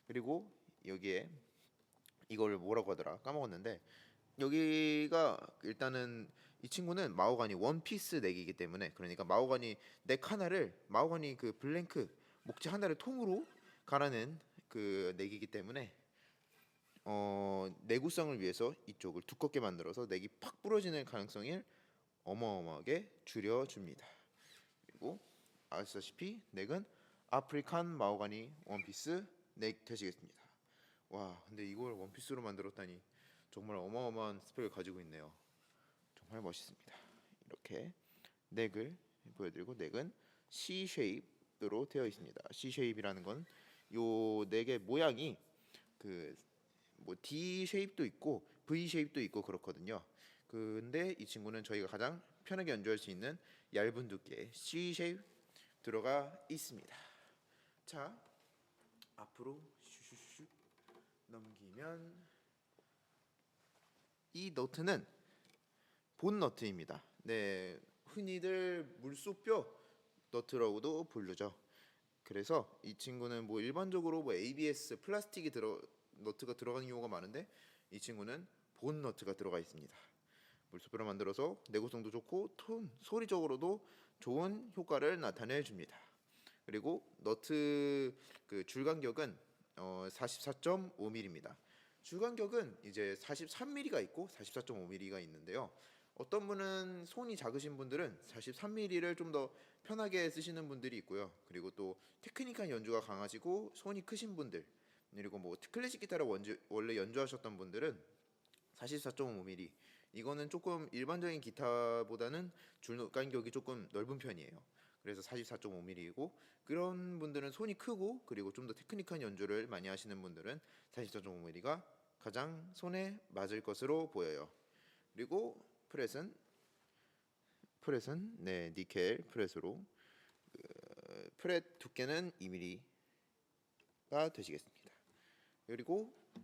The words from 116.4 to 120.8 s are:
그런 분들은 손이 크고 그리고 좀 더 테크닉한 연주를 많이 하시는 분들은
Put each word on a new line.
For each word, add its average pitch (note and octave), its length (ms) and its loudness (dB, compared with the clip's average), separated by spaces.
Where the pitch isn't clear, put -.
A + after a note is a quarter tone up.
그런 F3+ 560 -2
분들은 C#3+ 320 -2
손이 G#3 240 -2
크고 A3+ 500 -2
그리고 G2 280 -4
좀 B2+ 160 -8
더 A2+ 60 -6
테크닉한 F3 460 -6
연주를 G#2 460 0
많이 F#2+ 220 -4
하시는 G2 340 -6
분들은 F#2 380 -8